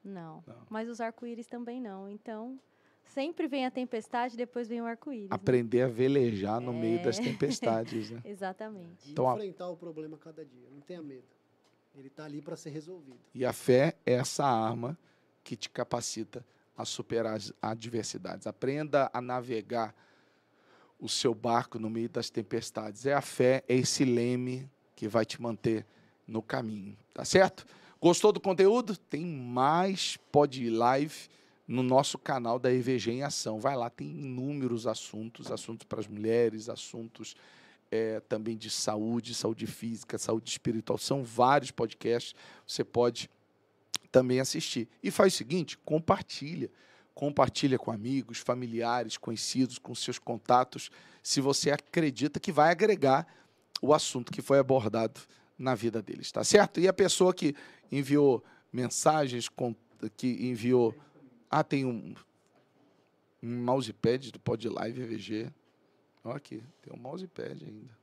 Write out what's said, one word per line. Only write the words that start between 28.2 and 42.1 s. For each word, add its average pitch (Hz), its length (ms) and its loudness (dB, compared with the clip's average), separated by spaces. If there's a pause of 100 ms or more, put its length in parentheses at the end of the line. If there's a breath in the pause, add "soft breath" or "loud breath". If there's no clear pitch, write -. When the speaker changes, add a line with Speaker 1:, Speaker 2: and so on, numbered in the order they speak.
Speaker 2:
do 175 80 -2
conteúdo? 196 560 4
Tem 156 300 -8
mais 147 920 0 (140)
Pod 135 400 2
Live 127 580 2 (380 soft breath)
no 127 160 0
nosso 131 360 4
canal 120 380 -2
da 127 160 2
E 127 80 2
V 127 200 0
G 110 120 -2
em 131 120 -6
Ação. 110 340 -6
Vai 135 180 0
lá, 117 140 -4
tem - 180 -14
inúmeros 127 760 -4
assuntos, 110 640 -8
assuntos 113 340 -10
pras 110 220 -8
mulheres, 110 600 0
assuntos, 113 680 -12 (560 soft breath)
é, 110 300 -2
também 110 360 -4
de 107 140 -12
saúde, 113 640 -2
saúde 113 320 -4
física, 113 520 -8
saúde 113 320 -4
espiritual. - 480 -2
São 139 260 -2
vários 123 480 4
podcasts, 117 600 -2 (320 loud breath)